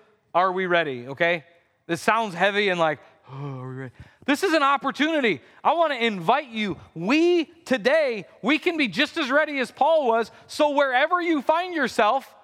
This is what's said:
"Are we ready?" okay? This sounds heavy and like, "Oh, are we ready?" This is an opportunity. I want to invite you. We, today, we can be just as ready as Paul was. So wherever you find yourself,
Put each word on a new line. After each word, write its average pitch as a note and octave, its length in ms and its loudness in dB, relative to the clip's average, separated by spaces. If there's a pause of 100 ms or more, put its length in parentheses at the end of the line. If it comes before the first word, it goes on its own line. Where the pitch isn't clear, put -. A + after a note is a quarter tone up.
(320)
"Are F#3 200 2
we F#3 140 -2
ready?" D3+ 420 0
okay? E3+ 360 0 (420)
This E3 140 -4
sounds A3 340 0
heavy G3+ 340 0
and F3+ 100 0
like, D#3 220 0 (300)
"Oh, C3+ 300 -10
are B2+ 80 -12
we C3 60 -12
ready?" C3 180 -12 (340)
This C#4 160 0
is F4+ 120 2
an D#4 80 2
opportunity. C4+ 760 0 (220)
I C4+ 120 2
want D#4+ 180 2
to A#3+ 100 -4
invite A#3 460 0
you. G#3+ 300 -6 (160)
We, D#4+ 500 2 (220)
today, B3+ 600 0 (140)
we C4+ 180 0
can E4 200 -4
be C4+ 100 0
just G#3+ 300 -2
as C4+ 120 -2
ready D4 280 0
as B3 120 -4
Paul D4+ 360 2
was. A3+ 240 0 (160)
So D4+ 240 0
wherever C#4+ 500 2
you E4 220 0
find F4 320 0
yourself, B3 680 0